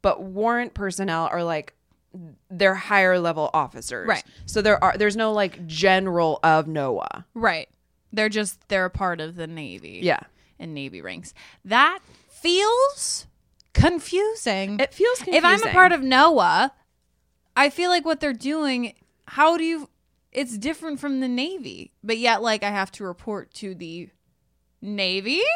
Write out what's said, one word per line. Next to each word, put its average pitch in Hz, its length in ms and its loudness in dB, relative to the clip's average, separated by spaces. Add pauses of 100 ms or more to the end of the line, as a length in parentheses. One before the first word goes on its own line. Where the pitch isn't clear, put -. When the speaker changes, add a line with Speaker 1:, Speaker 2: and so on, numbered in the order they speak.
Speaker 1:
But - 180 2
warrant 220 540 -4
personnel 185 560 -4
are, 170 120 -4
like, 160 300 -6 (760)
they're 190 240 2
higher 185 440 4
level 160 340 0
officers. 123 540 -4
Speaker 2:
Right. 175 160 0 (220)
Speaker 1:
So 214 160 -2
there 208 220 4
are, 180 140 4
there's 208 180 0
no, 220 180 0
like, 190 320 -2
general 170 760 2
of 160 240 4
noaa. 135 680 -4
Speaker 2:
Right. 202 340 -2 (460)
They're 214 160 0
just, 214 380 -6
they're 185 180 0
a 185 60 -4
part 175 300 -4
of 160 140 -10
the 175 120 -10
Navy. 101 560 -14
Speaker 1:
Yeah. 170 160 0 (400)
Speaker 2:
And 165 160 -12
Navy 135 260 -12
ranks. 85 320 -14 (320)
That 269 340 2 (300)
feels 453 960 0 (480)
confusing. 294 1040 0
Speaker 1:
It 269 140 -2
feels 480 280 0
Speaker 2:
If - 60 -10
I'm 349 100 2
a 330 40 6 (200)
Speaker 1:
confusing. 453 100 -2
Speaker 2:
part 359 220 8
of 294 80 0
noaa, 254 680 4 (840)
I 285 160 4
feel 349 180 -2
like 349 160 2
what 320 140 -2
they're 285 140 -2
doing, 262 600 -4 (320)
how 311 320 4
do 330 60 -2
you, 320 260 -4 (420)
it's 247 260 -6
different 294 420 -6
from 277 220 -4
the 262 60 -2
Navy, 247 640 -6 (120)
but 226 140 -4
yet, 226 240 2
like, 214 220 -2
I 202 80 -2
have 190 220 -4
to 220 100 -14
report 190 520 -10
to 190 200 -12
the 170 340 -14 (720)
Navy? 202 600 -2 (120)